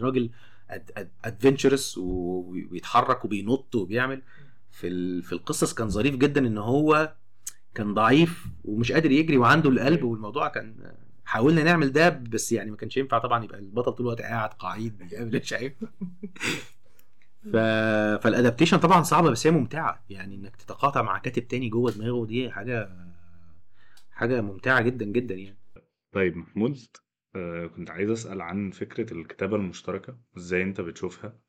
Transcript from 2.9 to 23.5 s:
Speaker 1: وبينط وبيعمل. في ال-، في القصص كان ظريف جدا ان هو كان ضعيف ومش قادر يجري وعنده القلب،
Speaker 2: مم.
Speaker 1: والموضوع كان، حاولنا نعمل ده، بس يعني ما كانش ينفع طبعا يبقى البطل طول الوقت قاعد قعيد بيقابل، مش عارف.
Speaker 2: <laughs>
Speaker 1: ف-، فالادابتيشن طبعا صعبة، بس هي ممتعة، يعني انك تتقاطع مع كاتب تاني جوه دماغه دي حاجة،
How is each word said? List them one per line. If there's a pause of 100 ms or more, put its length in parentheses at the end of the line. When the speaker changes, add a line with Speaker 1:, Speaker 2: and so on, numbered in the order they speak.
Speaker 1:
وبينط
وبيعمل. (480)
في
ال-،
في
القصص
كان
ظريف
جدا
ان
هو (600)
كان
ضعيف (180)
ومش
قادر
يجري
وعنده
القلب،
Speaker 2:
مم.
Speaker 1:
والموضوع
كان، (320)
حاولنا
نعمل
ده،
بس
يعني
ما
كانش
ينفع
طبعا
يبقى
البطل
طول
الوقت
قاعد
قعيد
بيقابل،
مش
عارف.
Speaker 2:
<laughs> (1700)
Speaker 1:
ف-،
فالادابتيشن
طبعا
صعبة،
بس
هي
ممتعة،
يعني
انك
تتقاطع
مع
كاتب
تاني
جوه
دماغه
دي
حاجة، (1200)